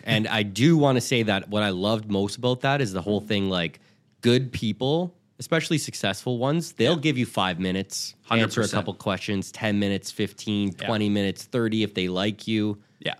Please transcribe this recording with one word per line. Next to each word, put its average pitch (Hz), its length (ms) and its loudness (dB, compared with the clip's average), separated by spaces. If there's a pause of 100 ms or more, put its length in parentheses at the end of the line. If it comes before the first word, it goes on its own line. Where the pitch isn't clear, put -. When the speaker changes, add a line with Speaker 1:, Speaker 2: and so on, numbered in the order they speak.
Speaker 1:
And 110 240 0
I 110 160 0
do 120 340 4
wanna 135 240 4
say 120 220 2
that 101 260 0
what 104 140 2
I 104 60 2
loved 107 400 0
most 98 260 0
about 123 260 0
that 143 180 2
is 107 120 -2
the 92 100 -2
whole 101 180 0
thing, 98 300 0
like, 85 300 -2 (420)
good 123 300 4
people, 143 600 -2 (240)
especially 160 380 0
successful 120 640 -4
ones, 147 340 -2
they'll 131 220 2
Speaker 2:
Yeah. 165 60 -2
Speaker 1:
give 139 180 0
you 120 80 2
five 92 340 -2
minutes, 95 540 -4 (160)
answer 117 40 2
a 117 60 6
Speaker 2:
Hundred 107 140 0
percent. 110 180 0
Speaker 1:
couple 98 220 -2
questions, 95 580 -4
ten 104 260 -2
minutes, 101 320 -2
fifteen, 104 680 -2
Speaker 2:
Yeah. 95 60 -8
Speaker 1:
twenty 107 240 0
minutes, 101 340 -2
thirty 110 380 0
if 104 100 -2
they 92 160 -2
like 98 400 -2
you, 107 300 0 (220)
Speaker 2:
Yeah. - 200 -4